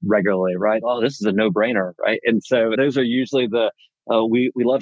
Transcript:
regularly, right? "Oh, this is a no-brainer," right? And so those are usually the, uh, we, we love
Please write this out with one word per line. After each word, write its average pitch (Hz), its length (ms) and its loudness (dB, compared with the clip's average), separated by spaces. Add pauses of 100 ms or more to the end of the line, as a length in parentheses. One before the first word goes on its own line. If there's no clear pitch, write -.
regularly, 95 540 0
right? 107 260 0
"Oh, 120 160 -2
this 131 220 -2
is 104 60 0
a 107 40 2
no-brainer," 104 680 0
right? 110 260 0
And 113 180 0
so 113 320 0
those 135 220 0
are 135 60 2
usually 127 420 0
the, 110 260 0 (400)
uh, 113 140 2
we, 123 300 0
we 123 80 0
love 131 180 2